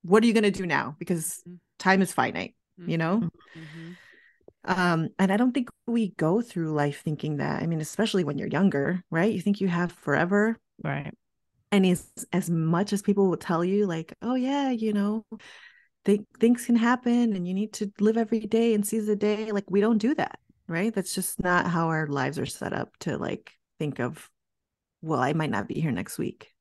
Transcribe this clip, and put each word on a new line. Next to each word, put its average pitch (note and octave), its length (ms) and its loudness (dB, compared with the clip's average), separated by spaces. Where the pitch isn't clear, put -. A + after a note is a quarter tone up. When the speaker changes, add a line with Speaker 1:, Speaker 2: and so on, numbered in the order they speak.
Speaker 1:
what G#3+ 220 6
are - 20 6
you A3+ 80 6
gonna G#3 160 4
do F#3+ 160 -6
now?" D3+ 320 -2
Because E3+ 480 -4
Speaker 2:
Mm-hmm. F3 80 -18
Speaker 1:
time F#3+ 240 4
is F3+ 100 0
finite, A2+ 440 -4
you E3+ 220 -4
know? E3+ 320 0
Speaker 2:
Mm-hmm. E3 360 -16
Speaker 1:
Um, F3 520 0
and F#3+ 140 2
I G3 60 2
don't B3 160 2
think B3 160 -2
we A#3 220 0
go F3 320 0
through E3 320 -4
life D3 320 -2
thinking D3+ 320 -4
that. D3 260 -2
I D#3+ 40 -2
mean, E3 140 -2
especially F3+ 440 -2
when C#3 140 -4
you're A2+ 100 -6
younger, F3 640 0
right? E3+ 200 2
You F#3 80 -2
think G3+ 200 0
you F#3+ 80 0
have F3 240 0
forever. G3 640 0
Speaker 3:
Right. C#3+ 320 -6
Speaker 1:
And G3 140 6
as, F3 220 2
as F3 160 0
much E3+ 440 2
as G3+ 100 -2
people G3 260 4
will E3+ 80 2
tell E3+ 280 0
you, G3+ 220 2
like, E3 360 -6
"Oh A#3+ 140 -2
yeah, C4+ 340 0
you A3 220 -2
know, G#3 320 -2
th-, G#3 160 4
things A#3+ 280 4
can A#3+ 100 4
happen A#3+ 580 2
and F3+ 140 -4
you F3+ 40 -2
need G#3 220 -2
to G3+ 240 -6
live G#3+ 180 4
every A3+ 240 0
day A3+ 340 2
and G#3 120 2
seize A3 220 -2
the G#3+ 80 2
day." G#3+ 340 -2
Like, G3+ 180 -4
we G3 120 2
don't A3 180 4
do A#3+ 160 2
that, - 240 -4
right? F#3+ 260 -2
That's F#3+ 220 -4
just - 260 -6
not F3+ 240 2
how E3+ 220 0
our D#3 180 0
lives C#3 320 -2
are - 80 -4
set - 260 -8
up - 280 -6
to, - 180 -4
like, - 320 -8
think D3 180 -4
of, B2 320 -6
"Well, D#3+ 160 -2
I C3 140 0
might D#3 180 -2
not G2+ 160 -4
be - 140 -6
here D#3 100 0
next - 260 -6
week." - 440 -8